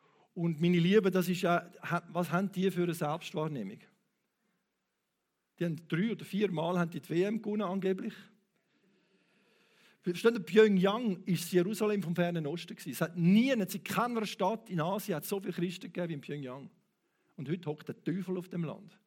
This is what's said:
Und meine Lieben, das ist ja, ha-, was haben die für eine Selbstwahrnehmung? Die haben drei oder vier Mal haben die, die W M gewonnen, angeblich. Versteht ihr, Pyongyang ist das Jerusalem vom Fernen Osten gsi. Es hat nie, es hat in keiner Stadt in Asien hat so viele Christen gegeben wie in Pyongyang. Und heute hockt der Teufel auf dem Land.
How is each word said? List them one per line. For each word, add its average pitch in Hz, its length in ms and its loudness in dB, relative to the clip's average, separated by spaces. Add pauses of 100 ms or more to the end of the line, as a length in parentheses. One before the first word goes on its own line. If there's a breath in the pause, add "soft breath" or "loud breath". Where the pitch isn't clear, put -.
(360 soft breath)
Und 165 260 0
meine 175 160 6
Lieben, 185 340 6
das 185 180 2
ist 180 120 0
ja, 175 240 2 (160)
ha-, 170 280 -4
was 170 220 -2
haben 190 200 0
die 185 180 0
für 175 140 -2
eine 175 100 0
Selbstwahrnehmung? 151 880 -6 (1800)
Die 170 80 -2
haben 165 220 -4
drei 196 240 0
oder 160 120 -8
vier 196 280 -2
Mal 165 260 0
haben 170 140 0
die, 170 80 -8
die - 100 -20
W 165 140 0
M 214 180 -2
gewonnen, 208 220 -2
angeblich. 190 500 -2 (1900 soft breath)
Versteht 185 320 2
ihr, 240 80 -2
Pyongyang 196 840 4
ist 165 200 0
das - 80 -8
Jerusalem 208 500 2
vom 165 120 -4
Fernen 170 300 0
Osten 170 300 -6
gsi. - 160 -12
Es 117 100 -4
hat 170 160 -4
nie, 196 320 6
es 254 100 2
hat 180 140 -2
in 190 100 -8
keiner 233 440 -2
Stadt 214 420 -2
in 180 100 -2
Asien 180 360 -2
hat 147 100 -8
so 202 140 -4
viele 190 140 -6
Christen 175 380 -6
gegeben 175 180 -4
wie 165 40 -2
in 143 80 -8
Pyongyang. 139 480 -10 (680)
Und 135 140 -8
heute 147 180 -4
hockt 151 200 -8
der - 160 -10
Teufel 185 340 -4
auf 175 100 -8
dem 175 160 -4
Land. - 440 -10